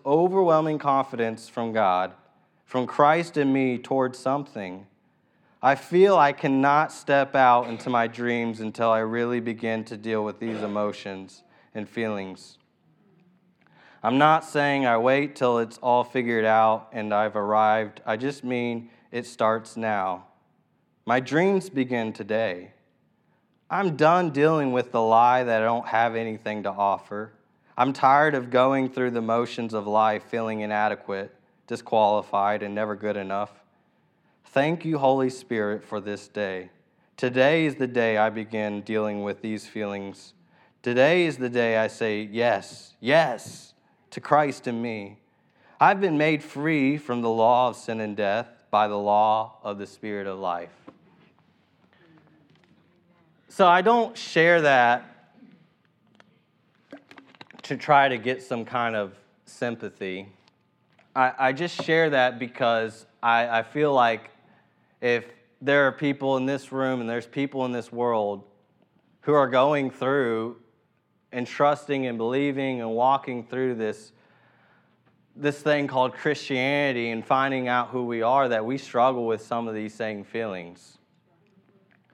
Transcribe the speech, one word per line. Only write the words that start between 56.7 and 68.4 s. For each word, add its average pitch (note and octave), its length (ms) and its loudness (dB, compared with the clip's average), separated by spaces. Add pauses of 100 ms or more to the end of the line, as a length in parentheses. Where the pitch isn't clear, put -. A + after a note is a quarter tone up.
to C3+ 160 -6
try C#3 320 6
to B2 80 -2
get B2+ 240 -4
some A#2 240 -8
kind A#2 280 -2
of G2 200 -4 (320)
sympathy. G2+ 800 -8 (880)
I, B2+ 220 2
I C3+ 140 0
just E3+ 300 -6
share D#3+ 280 2
that B2+ 280 2
because A#2 680 -4 (160)
I, A#2 380 2
I - 20 -2
feel D3 320 0
like A#2 360 2 (720)
if A#2+ 240 0 (380)
there C#3 240 4
are C3 60 0
people C3+ 440 -2
in C3 80 -2
this C3+ 280 -6
room C3 280 -2
and A#2 80 -6
there's A#2 180 -6
people C3+ 380 -6
in B2 80 -4
this A#2 180 -8
world A2 540 -2 (800)